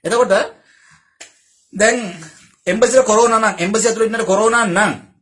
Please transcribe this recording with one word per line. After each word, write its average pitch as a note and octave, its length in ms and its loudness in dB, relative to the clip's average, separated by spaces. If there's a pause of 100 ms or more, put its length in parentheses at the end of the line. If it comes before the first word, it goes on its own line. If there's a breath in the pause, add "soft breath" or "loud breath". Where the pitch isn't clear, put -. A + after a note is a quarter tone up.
එතකොට G3+ 300 0 (1400 soft breath)
දැන් A3 240 0 (680 loud breath)
එම්බසි A3 280 0
වල B3+ 80 6
කොරෝනා A3+ 360 2
නම්, G#3+ 180 0
එම්බසි G#3 300 -2
ඇතුළේ A3 220 -2
ඉන්නට A3 160 0
කොරෝනා A3 420 2
නම් F#3 260 0 (280)